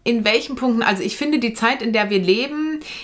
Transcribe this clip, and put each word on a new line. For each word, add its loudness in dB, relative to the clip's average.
in 2
welchen 0
Punkten, 2
also 0
ich -4
finde 0
die 0
Zeit, 0
in -2
der 2
wir 2
leben, 0